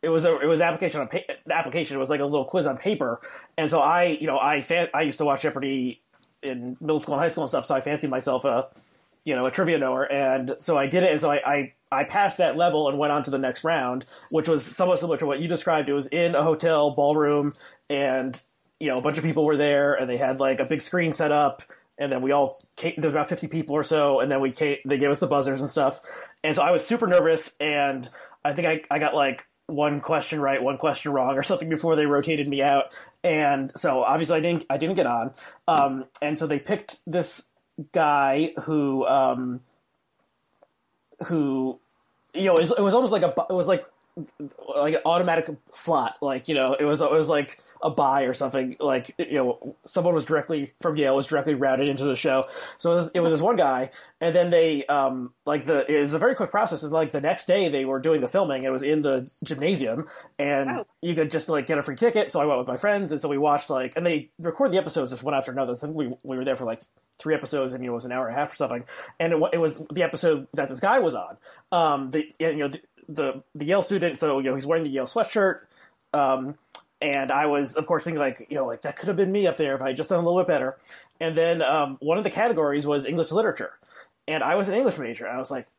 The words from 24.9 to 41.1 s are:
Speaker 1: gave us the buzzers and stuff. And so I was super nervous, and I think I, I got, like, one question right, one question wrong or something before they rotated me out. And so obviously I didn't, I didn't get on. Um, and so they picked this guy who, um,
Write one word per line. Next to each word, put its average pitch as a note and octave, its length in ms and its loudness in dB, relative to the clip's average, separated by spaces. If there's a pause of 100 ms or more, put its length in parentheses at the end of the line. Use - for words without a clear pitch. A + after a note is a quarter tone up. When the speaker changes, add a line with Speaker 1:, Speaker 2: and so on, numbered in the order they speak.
Speaker 1:
gave C#3+ 140 2
us C#3 80 0
the F3 80 0
buzzers C3+ 340 0
and C#3 80 -4
stuff. C#3 320 0 (420)
And D3+ 120 0
so F3+ 80 2
I E3 80 4
was F3+ 140 2
super A#3 220 0
nervous, E3 520 4
and C#3+ 500 0 (340)
I D3 100 2
think E3+ 140 0
I, D#3 140 2 (120)
I D3 60 2
got, D3+ 160 0
like, C#3 300 0 (220)
one D3 340 0
question D#3 400 -2
right, C3+ 200 0
one C3+ 180 0
question D3 340 -2
wrong C3+ 240 2
or C#3 60 0
something D#3+ 260 -2
before D#3+ 260 0
they D3+ 100 2
rotated C#3+ 440 0
me C#3 120 0
out. C#3 320 2 (300)
And C#3+ 540 2
so C3 260 2
obviously D#3+ 340 2
I - 40 2
didn't, E3+ 280 0
I C3+ 80 0
didn't E3 180 -2
get E3+ 100 2
on. A#2+ 260 -2 (380)
Um, C#3 360 2 (160)
and D3 160 -2
so D#3+ 100 -4
they D3 120 0
picked - 480 -6
this E3 400 -4 (460)
guy D3 580 2 (140)
who, C#3+ 420 0
um, B2+ 540 0 (1700)